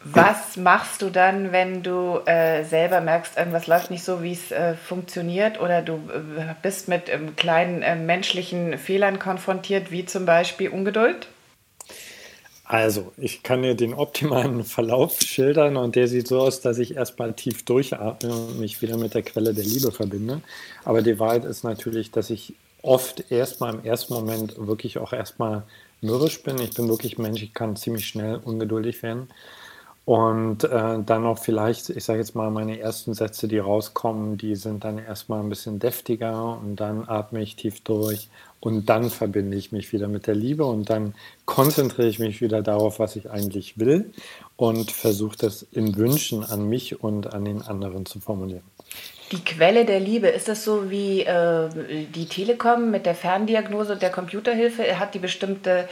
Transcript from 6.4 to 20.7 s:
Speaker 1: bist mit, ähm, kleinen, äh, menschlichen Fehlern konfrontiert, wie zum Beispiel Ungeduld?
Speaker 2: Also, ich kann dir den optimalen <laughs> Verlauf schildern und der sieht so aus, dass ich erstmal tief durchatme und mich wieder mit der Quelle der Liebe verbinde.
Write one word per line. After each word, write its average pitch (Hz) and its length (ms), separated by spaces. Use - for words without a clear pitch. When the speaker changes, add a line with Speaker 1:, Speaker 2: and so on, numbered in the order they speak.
Speaker 1:
bist 196 240
mit, 180 200
ähm, 156 280
kleinen, 170 480
äh, 170 120
menschlichen 175 840
Fehlern 196 400
konfrontiert, 190 720
wie 180 160
zum 185 180
Beispiel 175 440
Ungeduld? 214 580
Speaker 2:
Also, 107 500
ich - 260
kann 127 180
dir 127 140
den 120 180
optimalen 135 720
<laughs> - 0
Verlauf 123 580
schildern 147 560
und 120 180
der 123 120
sieht 120 200
so 127 120
aus, 131 220
dass 120 180
ich 120 160
erstmal 120 380
tief - 300
durchatme 120 720
und 117 260
mich 107 220
wieder 113 160
mit 113 160
der 113 80
Quelle 110 320
der 104 100
Liebe 117 280
verbinde. 107 500